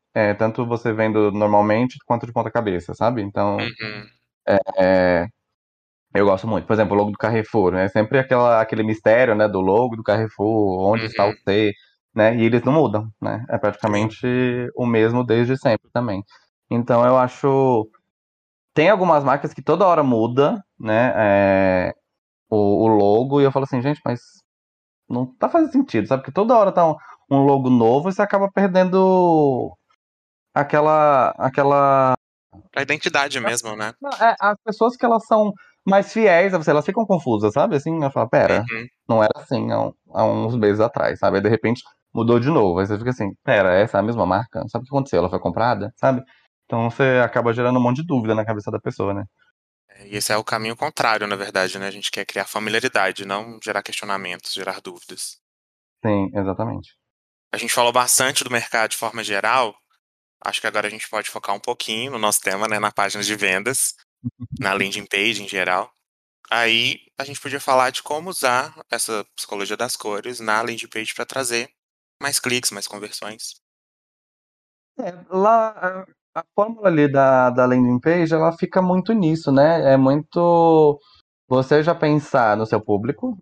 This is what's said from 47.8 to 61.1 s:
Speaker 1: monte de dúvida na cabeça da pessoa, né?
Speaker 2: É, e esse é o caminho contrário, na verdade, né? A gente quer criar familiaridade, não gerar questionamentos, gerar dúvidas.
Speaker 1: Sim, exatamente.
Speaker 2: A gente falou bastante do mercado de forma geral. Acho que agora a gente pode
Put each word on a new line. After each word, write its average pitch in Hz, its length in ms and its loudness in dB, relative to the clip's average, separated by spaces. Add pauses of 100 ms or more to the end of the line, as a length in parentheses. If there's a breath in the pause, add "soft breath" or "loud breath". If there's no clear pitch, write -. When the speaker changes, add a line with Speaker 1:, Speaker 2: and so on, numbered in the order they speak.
Speaker 1:
monte 123 200 0
de 165 60 -8
dúvida 113 280 -2
na 110 100 -2
cabeça 107 260 -8
da 107 80 -6
pessoa, 101 340 -6
né? 101 100 -8 (640)
Speaker 2:
É, 98 180 -20
e 101 80 -12
esse 104 160 -4
é 107 60 0
o 107 80 -4
caminho 113 320 -6
contrário, 113 500 -2
na 101 80 -4
verdade, 98 440 -4
né? 98 80 -8
A 98 40 -10
gente 101 200 -10
quer 101 140 -10
criar 98 200 -6
familiaridade, 104 800 -4
não 110 380 -10
gerar 101 200 -6
questionamentos, 95 720 -10
gerar 95 280 -10
dúvidas. - 580 -16 (640)
Speaker 1:
Sim, 101 300 -2
exatamente. 98 640 -8 (540)
Speaker 2:
A - 60 -6
gente 117 160 -6
falou 120 180 2
bastante 127 520 0
do 127 80 -10
mercado 113 400 -2
de - 60 -8
forma 113 260 -8
geral. 107 520 -2 (640)
Acho - 200 -6
que 113 60 -4
agora 104 200 -4
a - 40 -6
gente 107 180 -14
pode 104 200 -8